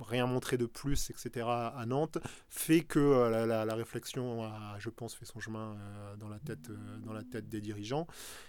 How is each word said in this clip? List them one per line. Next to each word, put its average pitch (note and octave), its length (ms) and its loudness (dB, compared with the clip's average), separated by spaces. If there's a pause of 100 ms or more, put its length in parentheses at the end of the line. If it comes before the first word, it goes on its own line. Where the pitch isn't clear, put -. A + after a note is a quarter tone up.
rien B2 260 2
montrer B2+ 300 2
de F3+ 100 4
plus, - 440 0
et - 60 -8
cetera, A#2+ 520 0
à A#2 180 -6
Nantes, D3 320 2 (300)
fait - 320 6
que, - 180 2
euh, C3 320 8
la, A2+ 160 4
la, A2 200 2
la A2 80 0
réflexion A#2 680 -4
a, G#2+ 360 -8
je G#2 100 -6
pense, A2 260 -8
fait - 120 -14
son - 120 -14
chemin, A2 380 -6
euh, G2+ 400 -12
dans G#2+ 120 -12
la G#2+ 120 -8
tête, - 300 -10
euh, G#2 340 -10
dans G#2+ 80 -8
la G#2+ 100 -6
tête G#2+ 280 -8
des G#2+ 100 -4
dirigeants. G#2+ 460 -4 (420)